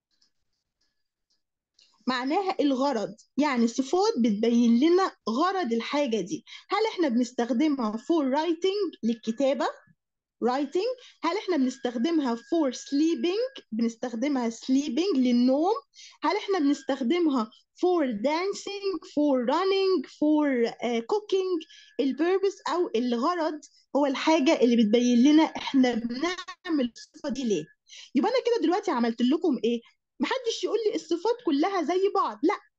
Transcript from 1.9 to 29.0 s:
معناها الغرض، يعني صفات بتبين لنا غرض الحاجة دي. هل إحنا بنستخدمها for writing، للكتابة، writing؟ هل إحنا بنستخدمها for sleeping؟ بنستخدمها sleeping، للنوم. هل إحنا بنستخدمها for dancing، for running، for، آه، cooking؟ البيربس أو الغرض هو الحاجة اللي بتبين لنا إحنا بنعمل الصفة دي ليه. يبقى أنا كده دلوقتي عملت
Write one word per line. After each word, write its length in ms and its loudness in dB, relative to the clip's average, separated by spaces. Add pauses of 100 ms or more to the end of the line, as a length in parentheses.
معناها 520 -2
الغرض، 560 0 (220)
يعني 300 2
صفات 500 0
بتبين 600 4
لنا 360 4 (140)
غرض 440 -2
الحاجة 480 -2
دي. 240 -8 (240)
هل 240 0
إحنا 140 0
بنستخدمها 880 0
for 380 0
writing، 680 -2
للكتابة، 600 -2 (800)
writing؟ 540 -2 (240)
هل 140 -2
إحنا 200 -2
بنستخدمها 800 -2
for 380 -2
sleeping؟ 1000 -2
بنستخدمها 760 -2
sleeping، 680 -2
للنوم. 580 4 (500)
هل 120 0
إحنا 240 -2
بنستخدمها 920 0 (240)
for 320 2
dancing، 960 -4
for 500 0
running، 540 0
for، 680 0 (100)
آه، 160 -2
cooking؟ 680 -2 (340)
البيربس 680 0
أو 280 -2
الغرض 640 -2 (360)
هو 100 2
الحاجة 560 2
اللي 140 4
بتبين 480 4
لنا 200 8
إحنا 500 2
بنعمل 1040 -4
الصفة 320 -12
دي 140 -6
ليه. 220 0 (500)
يبقى 160 2
أنا 140 2
كده 180 0
دلوقتي 280 0
عملت 300 -2